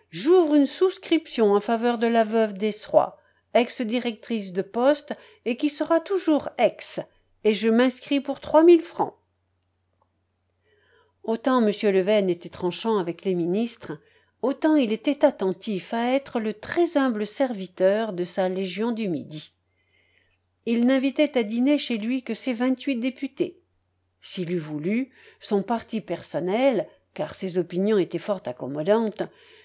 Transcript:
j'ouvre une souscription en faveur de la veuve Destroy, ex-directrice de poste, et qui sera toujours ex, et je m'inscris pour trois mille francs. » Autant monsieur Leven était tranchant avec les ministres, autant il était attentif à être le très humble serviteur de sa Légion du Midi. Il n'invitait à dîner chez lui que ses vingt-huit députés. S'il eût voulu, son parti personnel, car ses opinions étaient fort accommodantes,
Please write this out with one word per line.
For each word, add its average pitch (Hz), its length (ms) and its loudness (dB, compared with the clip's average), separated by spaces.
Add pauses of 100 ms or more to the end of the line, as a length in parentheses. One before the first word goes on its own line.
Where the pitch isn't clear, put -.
j'ouvre 302 460 4
une 285 100 6
souscription 311 880 0
en 202 80 4
faveur 233 360 0
de 233 100 0
la 233 160 4
veuve 220 300 0
Destroy, 190 640 0 (380)
ex-directrice 226 1000 -2
de 190 80 -2
poste, 202 520 0 (320)
et 240 100 -2
qui 285 140 -2
sera 320 300 0
toujours 330 580 0
ex, - 420 -2 (440)
et 214 100 4
je 208 160 0
m'inscris 247 500 2
pour 277 200 -6
trois 311 240 4
mille 339 180 8
francs. » - 340 -6 (2000)
Autant 240 380 0
monsieur 208 300 2
Leven 190 380 2
était 175 200 -4
tranchant 185 480 -2
avec 170 260 -4
les 190 120 0
ministres, 175 640 -4 (420)
autant 277 340 2
il 247 160 2
était 277 320 0
attentif 190 720 -2
à 233 200 -2
être 277 260 -2
le 214 140 -4
très 339 440 -2
humble 220 300 0
serviteur 208 840 0
de 175 120 -4
sa 185 240 -2
Légion 190 420 -4
du 220 160 -4
Midi. 151 460 -8 (1120)
Il 233 200 0
n'invitait 269 520 2
à 233 60 2
dîner 247 340 2
chez 247 200 -4
lui 240 260 -4
que 226 100 -8
ses 247 200 -4
vingt-huit 254 420 -2
députés. 254 640 -6 (640)
S'il 175 300 -8
eût 180 60 -2
voulu, 160 540 -4 (280)
son 202 220 -2
parti 226 400 -6
personnel, 180 840 -2 (260)
car - 220 -8
ses 180 220 -8
opinions 185 400 0
étaient 170 200 0
fort 185 280 -6
accommodantes, 170 800 -2 (420)